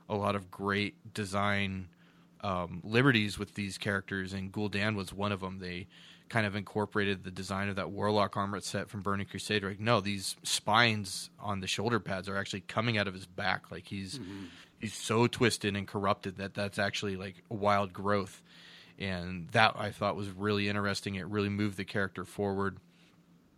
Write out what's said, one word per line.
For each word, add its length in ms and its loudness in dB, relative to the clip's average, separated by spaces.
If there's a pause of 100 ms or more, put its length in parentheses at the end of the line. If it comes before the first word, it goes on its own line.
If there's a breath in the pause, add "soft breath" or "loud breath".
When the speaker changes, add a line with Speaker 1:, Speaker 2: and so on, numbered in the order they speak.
Speaker 1:
a 80 0
lot 180 2
of 160 -6
great 600 -2
design, 760 0 (520 soft breath)
um, 420 -2
liberties 560 6
with 160 -6
these 240 -4
characters, 540 -2
and 180 -6
Gul'dan 460 0
was 160 -4
one 200 0
of 100 -2
'em. 160 -6
They 280 -8 (420 loud breath)
kind 180 2
of 100 -2
incorporated 640 0
the 80 -10
design 380 -4
of 80 -4
that 140 -2
warlock 460 2
armor 240 -2
set 280 -4
from 140 -8
Burning 240 0
Crusade. 360 -2
Like, 160 -4
no, 220 4
these 420 -4
spines 960 2
on 220 -4
the 60 -6
shoulder 340 0
pads 280 -4
are 80 -4
actually 260 -4
coming 360 0
out 80 2
of 80 -4
his 120 -12
back. 440 -2
Like, 160 -12
he's 320 -8
Speaker 2:
Mm-hmm. 260 -10 (360 loud breath)
Speaker 1:
he's 140 -6
so 320 4
twisted 500 2
and 100 -4
corrupted 520 0
that 160 -6
that's 240 -2
actually, 380 0
like, 340 -10
a 40 -4
wild 380 4
growth. 500 0 (560 loud breath)
And 520 -4
that, 260 8
I 140 -2
thought, 260 0
was 140 -6
really 380 0
interesting. 460 0
It 120 -6
really 240 0
moved 260 0
the 80 -2
character 400 -2
forward 540 -2 (800 soft breath)